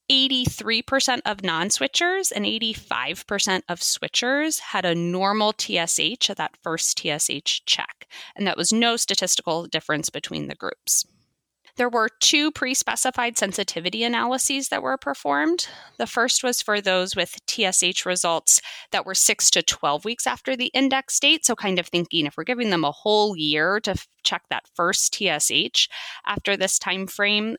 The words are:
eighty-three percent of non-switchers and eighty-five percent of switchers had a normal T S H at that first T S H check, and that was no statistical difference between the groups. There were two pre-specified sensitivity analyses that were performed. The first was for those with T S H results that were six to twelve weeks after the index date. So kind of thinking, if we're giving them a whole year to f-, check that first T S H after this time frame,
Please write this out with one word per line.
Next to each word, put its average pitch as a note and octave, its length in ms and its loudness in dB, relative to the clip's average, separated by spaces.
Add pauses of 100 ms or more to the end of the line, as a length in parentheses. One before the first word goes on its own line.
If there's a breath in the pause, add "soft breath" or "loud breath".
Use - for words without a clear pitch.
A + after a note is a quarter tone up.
eighty-three B3+ 760 0
percent C4 440 0
of G3 160 -4
non-switchers C4+ 880 0
and G#3 160 -2
eighty-five G#3 800 -4
percent F#3+ 420 0
of F3 120 -6
switchers C#4+ 800 0
had F#3+ 240 -2
a E3+ 100 2
normal F#3+ 580 2
T - 240 -2
S E3+ 220 0
H F3+ 320 0
at G3 60 -8
that - 260 -4
first - 360 -2
T D#3 120 -4
S D3 180 0
H - 380 -2
check, - 400 -2 (300 loud breath)
and G3+ 100 0
that F3+ 100 0
was E3+ 160 2
no A#3 240 2
statistical F3+ 720 0
difference D#3 420 -2
between D3 380 -8
the - 80 -8
groups. - 500 0 (720 soft breath)
There B3 140 2
were A3+ 180 2 (120)
two D4+ 320 4
pre-specified B3+ 840 -2
sensitivity G3 680 -2
analyses B3 680 0
that - 120 -2
were C4 140 0
performed. C#4+ 720 0 (300 loud breath)
The A3+ 80 -2
first A#3+ 360 2
was B3 200 0
for G#3 180 0
those F#3 340 0
with F3+ 220 -4 (100)
T G#3 200 0
S F#3 160 2
H F#3 240 0
results F3 560 2 (300 loud breath)
that G3 120 0
were F#3+ 100 -6
six - 360 4
to F3 120 2
twelve D3 400 0
weeks A#3 240 -4
after B3+ 300 -2
the B3 120 -2
index C4+ 520 2
date. D4+ 240 4
So A#3+ 100 4
kind F#3+ 240 0
of F3 80 -2
thinking, E3 380 0
if D3 140 -4
we're D#3+ 60 -4
giving A#3+ 260 0
them E3+ 120 2
a D3 100 0
whole G#3 440 2
year D#3 440 2
to G#3+ 100 -4
f-, - 180 -4 (140)
check - 260 -2
that - 160 -4 (100)
first - 380 0
T G3 160 0
S D3+ 220 0
H - 400 0 (360 loud breath)
after G3+ 300 -2
this F#3+ 220 0
time F#3+ 280 -4
frame, G#3 520 0